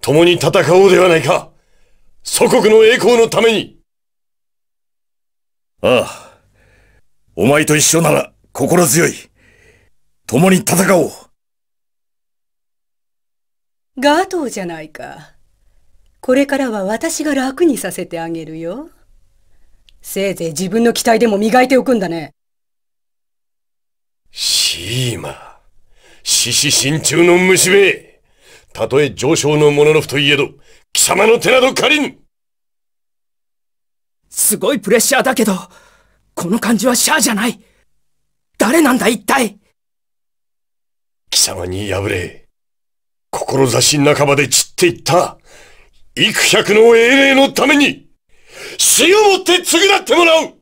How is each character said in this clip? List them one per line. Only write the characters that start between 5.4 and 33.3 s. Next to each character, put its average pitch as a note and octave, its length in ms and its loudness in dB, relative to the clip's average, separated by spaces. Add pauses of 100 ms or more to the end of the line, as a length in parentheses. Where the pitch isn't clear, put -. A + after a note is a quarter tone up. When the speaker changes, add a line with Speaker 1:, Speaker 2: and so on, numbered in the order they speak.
Speaker 2:
あ A2+ 240 0
あ。 - 340 -20 (960)
お F#2 120 0
前 D3 180 2
と D3 100 0
一 D3+ 60 0
緒 D#3+ 220 0
な D3 80 0
ら - 220 -2 (200)
心 E3+ 320 0
強 D3+ 220 0
い。 - 60 -4 (1120)
共 E3+ 240 2
に F#3 60 2
戦 F3+ 380 0
お D#3+ 120 0
う。 - 40 -10 (3000)
Speaker 3:
ガ D4 280 0
ト F4 180 -6
ー A#3 40 -6
じ G#3 120 -10
ゃ F3+ 60 -8
な D#3+ 160 -12
い D#3 80 -20
か。 C#3 420 -18 (880)
こ B3+ 140 0
れ C#4 100 2
か C#4 140 -4
ら C4 100 -2
は G#3+ 140 -6
私 A3+ 400 -6
が D4 100 -2
楽 C4+ 320 -2
に C4+ 140 0
さ F#3 120 -8
せ F3 140 -10
て E3 140 -10
あ E3 100 -10
げ E3 160 -10
る D#3+ 140 -14
よ。 G#3 320 -12 (1120)
せ G3 280 -6
い F3+ 40 -8
ぜ F3+ 100 -8
い - 40 -4
自 F3+ 200 -6
分 A3+ 140 0
の A#3 100 2
機 - 80 -6
体 A3+ 160 2
で A#3+ 80 2
も G3+ 140 0
磨 A3+ 240 2
い B3+ 40 0
て C4 100 2
お B3 60 2
く B3+ 120 0
ん A3 40 0
だ F#3+ 80 -4
ね。 E3 280 -10 (1900)
Speaker 1:
シ A#2 840 -4
ー - 40 -10
マ。 - 280 -16 (840)
獅 - 220 -2
子 C#3 200 -2
心 D3 300 -2
中 D#3 220 2
の F3 140 4
虫 F#3 320 2
め。 F#3+ 500 0 (540)
た G#2+ 160 -6
と C3 120 2
え C3 120 -2
上 C3+ 240 -2
昇 D3+ 180 -2
の D3+ 160 4
も D3 140 2
の D3+ 80 4
の D#3 80 2
ふ - 80 -10
と C3 80 -4
い C#3+ 120 0
え D3 60 2
ど、 C#3 140 -2 (420)
貴 - 100 -2
様 F3+ 240 0
の A3+ 140 4
手 E3+ 120 -2
な B3+ 100 4
ど B3+ 120 0
借 D4 280 0
り - 0 -
ぬ。 - 160 -6 (2000)